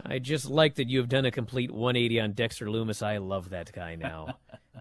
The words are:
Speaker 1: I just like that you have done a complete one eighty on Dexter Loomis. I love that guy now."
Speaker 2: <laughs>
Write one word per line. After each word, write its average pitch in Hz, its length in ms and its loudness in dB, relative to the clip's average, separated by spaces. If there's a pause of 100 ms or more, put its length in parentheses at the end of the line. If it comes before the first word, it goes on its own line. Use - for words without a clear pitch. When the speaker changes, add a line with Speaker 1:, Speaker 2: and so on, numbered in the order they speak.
Speaker 1:
I 135 140 -2
just 135 300 -2
like 151 260 6
that 127 140 -2
you 131 100 4
have 123 100 2
done 131 160 4
a 123 60 2
complete 123 400 -2
one 123 240 2
eighty 117 240 4
on 107 140 2
Dexter 113 360 -2
Loomis. 110 320 -2
I 104 160 0
love 95 340 -4
that 87 220 -8
guy 85 220 -8
now." 80 460 -8
Speaker 2:
<laughs> - 180 -20 (220)